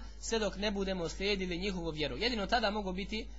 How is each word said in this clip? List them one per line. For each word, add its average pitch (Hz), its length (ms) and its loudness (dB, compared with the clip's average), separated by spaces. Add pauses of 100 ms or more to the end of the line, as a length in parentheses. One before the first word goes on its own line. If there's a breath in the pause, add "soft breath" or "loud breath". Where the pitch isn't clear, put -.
(200)
sve 226 200 0
dok 196 160 0
ne 208 160 0
budemo 190 380 0
slijedili 185 480 0
njihovu 180 320 -2
vjeru. 147 280 0
Jedino 208 300 0
tada 220 220 4
mogu 208 220 0
biti 202 360 -4 (120)